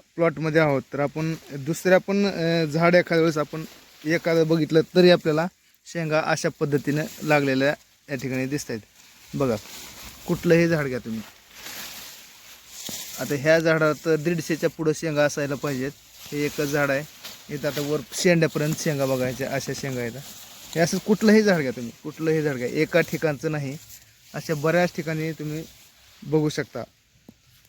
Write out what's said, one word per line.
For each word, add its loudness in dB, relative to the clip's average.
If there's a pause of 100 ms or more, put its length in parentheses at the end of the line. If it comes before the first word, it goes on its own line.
(160)
प्लॉटमध्ये 2
आहोत, 2 (120)
तर -4
आपण -2 (240)
दुसऱ्या 2
पण, 0
अं, 0
झाड 4
एखाद्या 4
वेळेस 2
आपण -4 (400)
एखादं 2
बघितलं 4 (140)
तरी 8
आपल्याला 2 (380)
शेंगा -2
अशा 0 (100)
पद्धतीनं -2 (180)
लागलेल्या 2 (340)
या -6
ठिकाणी -4
दिसत -6
आहेत. -6 (520)
बघा, 0 (720)
कुठलंही 2
झाड 0
घ्या -4
तुम्ही, -8 (2000)
आता -4
ह्या 4
झाडात 2 (100)
दीडशेच्या -2
पुढं -2
शेंगा 0
असायला -2
पाहिजेत. -6 (400)
हे -4
एकच -4
झाड 0
आहे, -2 (500)
इथं -4
आता -4
वर -2 (140)
शेंड्यापर्यंत 2
शेंगा -2
बघायच्या, -2
अशा -4
शेंगा -6
आहेत. -6 (640)
हे 0
असं 2
कुठलंही 4
झाड 4
घ्या -2
तुम्ही, -8 (120)
कुठलंही -2
झाड 0
घ्या, -4
एका 0
ठिकाणचं -2
नाही, -6 (560)
अशा -6
बऱ्याच 0
ठिकाणी -6
तुम्ही -8 (600)
बघू 2
शकता. -8 (880)